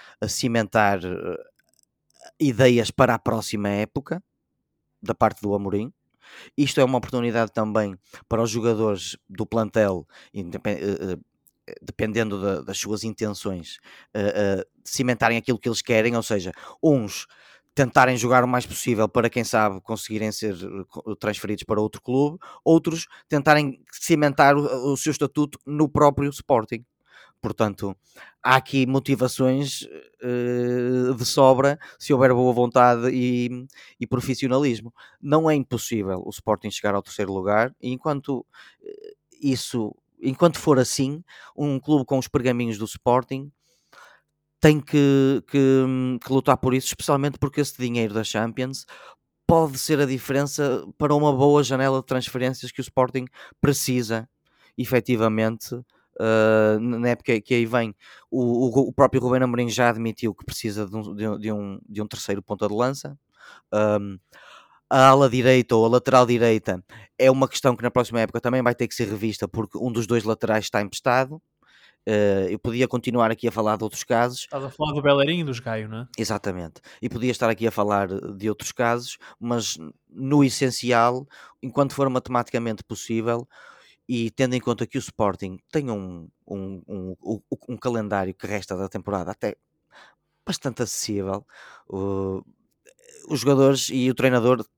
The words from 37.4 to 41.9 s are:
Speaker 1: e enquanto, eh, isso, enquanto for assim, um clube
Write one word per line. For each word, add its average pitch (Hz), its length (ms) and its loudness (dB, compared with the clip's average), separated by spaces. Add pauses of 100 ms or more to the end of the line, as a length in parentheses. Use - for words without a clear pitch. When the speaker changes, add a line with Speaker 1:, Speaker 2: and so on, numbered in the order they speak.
Speaker 1:
e 127 120 -8
enquanto, 139 520 -6 (380)
eh, - 320 -18 (260)
isso, 120 560 -2 (240)
enquanto 147 380 2
for 143 220 4
assim, 143 440 -2 (320)
um 143 240 -2
clube 147 260 2